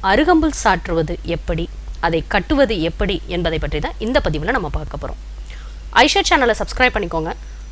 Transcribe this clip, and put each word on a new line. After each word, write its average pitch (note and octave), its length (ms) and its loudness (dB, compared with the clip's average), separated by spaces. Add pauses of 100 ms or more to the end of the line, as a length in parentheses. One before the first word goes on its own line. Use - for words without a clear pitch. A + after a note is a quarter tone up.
(100)
அருகம்புல் D#4 520 4
சாற்றுவது E3+ 520 2 (220)
எப்படி, E3 280 -2 (420)
அதை E3 140 2 (140)
கட்டுவது B3+ 400 4 (140)
எப்படி G3 280 -2 (200)
என்பதை E3 280 0
பற்றி D3+ 220 -2
தான் E4 200 -8
இந்த C4 200 2
பதிவுல D#3 300 0
நம்ம E3+ 200 -4
பார்க்க D3 260 -6
போறோம். - 180 -8 (840)
ஐஷா F#4+ 240 2
சேனலை B3+ 320 4
சப்ஸ்கிரைப் B3 360 0
பண்ணிக்கோங்க, E3+ 360 -2 (400)